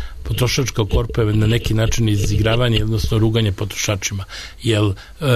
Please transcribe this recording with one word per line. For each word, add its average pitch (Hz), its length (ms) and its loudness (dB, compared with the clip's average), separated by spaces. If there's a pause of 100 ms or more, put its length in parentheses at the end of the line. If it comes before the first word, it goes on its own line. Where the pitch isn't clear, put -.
(240)
Potrošačka 117 600 0
korpa 117 360 0
je 107 120 2
na 107 140 4
neki 113 260 2
način 113 360 2
izigravanje, 107 760 2
odnosno 110 340 0
ruganje 110 340 2
potrošačima. 98 720 -4 (400)
Jer, 110 200 2
e, 101 100 2 (420)